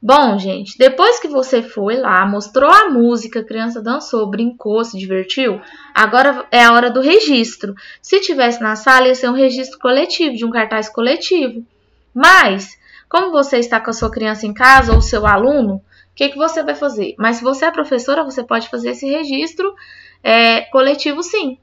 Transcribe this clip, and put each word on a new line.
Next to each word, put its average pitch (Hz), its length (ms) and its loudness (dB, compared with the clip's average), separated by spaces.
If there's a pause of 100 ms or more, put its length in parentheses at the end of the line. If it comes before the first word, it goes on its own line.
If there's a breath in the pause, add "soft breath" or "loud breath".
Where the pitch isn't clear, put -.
Bom, 240 360 4
gente, 190 400 -8
depois 330 420 4
que - 80 -10
você 262 360 -2
foi 214 320 -6
lá, 202 300 2
mostrou 208 440 0
a 403 200 6
música, 233 500 0
a 220 40 -8
criança 226 380 -8
dançou, 233 480 -4
brincou, 226 540 -4
se 226 160 -10
divertiu, 190 640 -4 (320 loud breath)
agora 254 580 2
é 240 120 6
a 233 100 6
hora 240 180 2
do 240 80 -2
registro. 262 760 0 (280 loud breath)
Se - 180 0
tivesse 247 420 -2
na 214 140 -4
sala, 254 320 4
ia 254 80 4
ser 254 140 -4
um 247 40 -2
registro 262 460 0
coletivo, 277 560 0
de 226 100 -6
um 233 60 -4
cartaz 220 380 -4
coletivo. 247 760 -2 (480)
Mas, 262 640 4 (320 soft breath)
como 370 220 0
você 277 260 0
está 233 220 0
com - 100 -10
a 226 40 -6
sua 226 180 -6
criança 220 340 -6
em 208 80 -6
casa 254 400 4
ou 226 80 6
seu 214 240 -2
aluno, 214 500 2
o 190 60 -10 (320 soft breath)
que 277 160 -2
que 277 80 -14
você 320 240 -2
vai 294 140 -6
fazer? 220 420 -6
Mas 233 200 -2
se 233 60 -12
você 269 220 -2
é 330 60 0
professora, 285 520 -2
você 269 200 -8
pode 226 260 -4
fazer 240 220 -8
esse 269 180 -8
registro, 320 640 -6 (480 loud breath)
é, 226 400 2
coletivo 285 640 -2
sim 339 400 -6